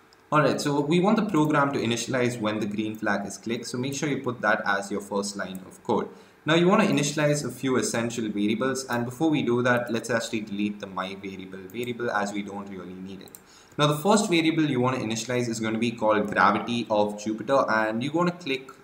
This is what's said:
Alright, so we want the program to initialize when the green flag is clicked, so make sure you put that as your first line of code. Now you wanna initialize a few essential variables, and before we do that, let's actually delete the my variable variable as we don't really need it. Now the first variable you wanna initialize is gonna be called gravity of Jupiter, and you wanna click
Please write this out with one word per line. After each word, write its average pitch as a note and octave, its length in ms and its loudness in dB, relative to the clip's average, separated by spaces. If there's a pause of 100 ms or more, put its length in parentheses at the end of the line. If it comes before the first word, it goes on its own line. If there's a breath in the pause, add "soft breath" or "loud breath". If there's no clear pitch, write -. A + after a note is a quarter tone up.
(300 loud breath)
Alright, C3+ 300 4
so C#3+ 200 0
we D#3+ 200 2
want G#3 160 4
the A3 100 2
program D3 460 2
to A#2+ 80 0
initialize A#2+ 580 0
when G#2+ 220 -2
the G#2+ 60 -2
green G#2+ 280 -4
flag G2+ 320 -2
is G2 120 -10
clicked, A#2+ 280 -6
so B2 120 -6
make C3+ 160 -2
sure D#3 140 -2
you C3 100 -2
put A#2+ 240 -4
that G#2+ 220 2
as G2 280 -2
your F#2+ 80 -2
first G2+ 360 -4
line F#2 300 -8
of - 160 -20
code. G2 260 0 (380 loud breath)
Now D#3 80 4
you F3 140 6
wanna G#3+ 160 6
initialize C#3+ 600 2
a B2 60 -4
few B2+ 260 0
essential A#2 520 -2
variables, A2+ 560 0
and A#2+ 220 -2
before D#3 240 0
we C#3 120 2
do A#2+ 200 2
that, B2 280 2
let's A2+ 200 -2
actually A2+ 300 -2
delete G2+ 380 -4
the G2+ 80 -12
my F#2+ 280 -6
variable F#2+ 440 -12
variable A#2 520 -6
as G2+ 220 -2
we G#2 100 -4
don't G2 260 -10
really F#2 240 -12
need F#2 300 -12
it. - 80 -18 (480 loud breath)
Now D3 80 4
the D3 100 2
first G#3 320 2
variable D#3+ 360 4
you C3 140 0
wanna B2+ 200 2
initialize A#2 500 -2
is A2 100 -2
gonna A2 200 -2
be A#2 120 0
called G#2+ 400 2
gravity A2 600 2
of G#2 280 2
Jupiter, B2 500 2
and A2 360 2
you D3 80 -4
wanna E3+ 200 2
click C3+ 380 -6 (140)